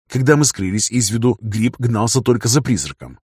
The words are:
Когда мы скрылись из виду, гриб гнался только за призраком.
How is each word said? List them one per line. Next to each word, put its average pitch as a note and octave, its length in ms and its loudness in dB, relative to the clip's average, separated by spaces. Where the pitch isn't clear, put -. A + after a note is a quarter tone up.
Когда C3 260 2
мы D3 80 4
скрылись G2+ 460 -2
из A2+ 200 -2
виду, A#2 300 0
гриб A2 380 -2
гнался A#2 440 0
только A#2+ 260 2
за B2 120 2
призраком. F2 580 -4